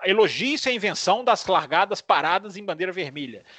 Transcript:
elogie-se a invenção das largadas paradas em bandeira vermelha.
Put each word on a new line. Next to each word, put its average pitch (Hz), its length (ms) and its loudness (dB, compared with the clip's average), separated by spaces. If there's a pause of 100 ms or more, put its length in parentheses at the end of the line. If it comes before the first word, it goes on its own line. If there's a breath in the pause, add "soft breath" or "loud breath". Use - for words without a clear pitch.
elogie-se 208 640 2
a 247 40 0
invenção 208 500 0
das 240 220 2
largadas 180 560 0
paradas 180 540 0
em 208 80 -12
bandeira 185 300 -4
vermelha. 139 500 -10 (160 loud breath)